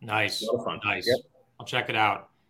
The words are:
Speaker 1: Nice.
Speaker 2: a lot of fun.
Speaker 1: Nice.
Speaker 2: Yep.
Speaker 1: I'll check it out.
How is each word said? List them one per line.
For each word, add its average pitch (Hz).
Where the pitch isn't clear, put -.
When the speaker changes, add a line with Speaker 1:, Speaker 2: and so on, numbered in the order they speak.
Speaker 1:
Nice. 107
Speaker 2:
a 113
lot 120
of -
fun. 85
Speaker 1:
Nice. 98
Speaker 2:
Yep. 123
Speaker 1:
I'll -
check 123
it 120
out. 104